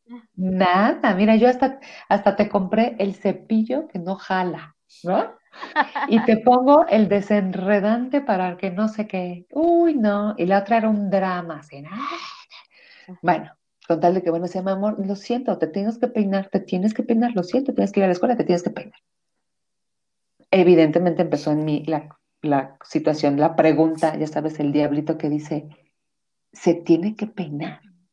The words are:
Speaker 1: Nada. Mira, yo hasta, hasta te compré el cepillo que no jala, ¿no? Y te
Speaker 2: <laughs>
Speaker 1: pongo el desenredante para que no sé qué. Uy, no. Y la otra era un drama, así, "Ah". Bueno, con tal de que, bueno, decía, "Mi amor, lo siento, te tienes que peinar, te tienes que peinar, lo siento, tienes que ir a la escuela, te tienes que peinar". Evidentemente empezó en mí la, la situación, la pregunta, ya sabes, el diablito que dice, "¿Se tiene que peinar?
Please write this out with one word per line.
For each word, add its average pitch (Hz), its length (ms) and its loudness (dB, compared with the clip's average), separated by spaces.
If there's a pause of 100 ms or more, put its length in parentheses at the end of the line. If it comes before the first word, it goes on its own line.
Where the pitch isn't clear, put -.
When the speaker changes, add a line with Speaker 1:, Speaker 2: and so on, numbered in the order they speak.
(360)
Speaker 1:
Nada. 185 800 2
Mira, 214 200 4
yo 220 140 6
hasta, 262 300 -2 (300)
hasta 202 260 2
te 208 140 0
compré 214 500 0
el 196 160 -2
cepillo 220 720 -2
que - 120 -10
no 180 160 -6
jala, 175 600 -6 (280)
¿no? 233 320 -2 (720)
Y 220 180 4
te 226 120 4
Speaker 2:
<laughs> 226 80 -10
Speaker 1:
pongo 254 420 6
el 208 200 2
desenredante 202 1120 0
para 185 360 -2
que 190 140 -6
no 208 160 -2
sé 214 200 -6
qué. 180 440 -8
Uy, 339 440 2
no. 208 420 0
Y - 100 -2
la 196 120 2
otra 208 180 0
era 220 120 0
un 208 200 -2
drama, 180 500 -2
así, 143 300 -20
"Ah". 240 180 -10 (1120)
Bueno, 156 300 -2 (360)
con 160 120 0
tal 175 160 4
de 185 80 0
que, 175 80 0
bueno, 170 140 -2
decía, 185 180 -6
"Mi 190 80 -2
amor, 202 240 -2 (100)
lo 196 100 -4
siento, 233 420 -4
te 156 100 -2
tienes 208 320 -4
que 247 80 0
peinar, 196 420 -2
te 196 100 -2
tienes 196 340 -2
que - 100 -4
peinar, 240 320 0
lo 180 80 0
siento, 254 300 -2
tienes 196 180 0
que 202 100 0
ir - 40 4
a - 20 2
la 180 60 2
escuela, 226 240 0
te - 60 0
tienes 175 200 0
que - 80 -2
peinar". - 280 -16 (1500)
Evidentemente 170 680 6
empezó 151 300 -2
en 151 140 0
mí 151 200 -2
la, 151 240 -4 (320)
la 139 420 -2
situación, 151 560 0
la 160 160 2
pregunta, 160 640 2
ya 151 100 -2
sabes, 156 320 -6
el 147 120 -2
diablito 147 460 0
que 156 120 -4
dice, 147 380 -6 (880)
"¿Se - 220 0
tiene 170 400 0
que 214 120 -8
peinar? 156 540 -10 (320)